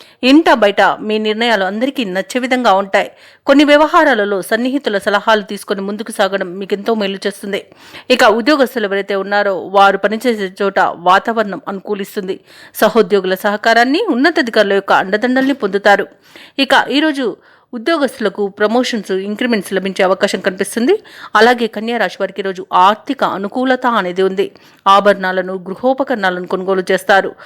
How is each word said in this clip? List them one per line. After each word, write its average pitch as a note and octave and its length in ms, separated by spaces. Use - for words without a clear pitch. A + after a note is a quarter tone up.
ఇంట D#4+ 180
బయట G3+ 200
మీ G#3+ 80
నిర్ణయాలు G#3+ 440
అందరికీ B3+ 340
నచ్చే F#3+ 280
విధంగా B3 360
ఉంటాయి. G3 280
కొన్ని C#4+ 220
వ్యవహారాలలో D4 680
సన్నిహితుల A#3+ 540
సలహాలు G#3 460
తీసుకొని G3 380
ముందుకు G#3+ 280
సాగడం G3 340
మీకెంతో G3+ 420
మేలు G3 240
చేస్తుంది. G3 340
ఇక - 100
ఉద్యోగస్తులు A#3+ 520
ఎవరైతే G3 340
ఉన్నారో G3+ 300
వారు G3 300
పనిచేసే G#3+ 420
చోట G3 160
వాతావరణం G3+ 520
అనుకూలిస్తుంది. G3 640
సహోద్యోగుల F#3+ 640
సహకారాన్ని, A#3 580
ఉన్నతాధికారుల A#3 640
యొక్క F#3+ 140
అండదండల్ని B3+ 580
పొందుతారు. G3+ 460
ఇక C4+ 80
ఈరోజు C#4+ 280
ఉద్యోగస్తులకు A#3 680
ప్రమోషన్స్, A3 520
ఇంక్రిమెంట్స్ G#3 480
లభించే F#3+ 300
అవకాశం G3 380
కనిపిస్తుంది. A3 500
అలాగే A#3 360
కన్యా A3+ 280
రాశి F#3 180
వారికి F#3+ 220
ఈరోజు F#3 200
ఆర్థిక - 380
అనుకూలత B3+ 480
అనేది F3+ 300
ఉంది. F#3+ 180
ఆభరణాలను, F#3+ 600
గృహోపకరణాలను G3 880
కొనుగోలు F#3 380
చేస్తారు. F#3+ 400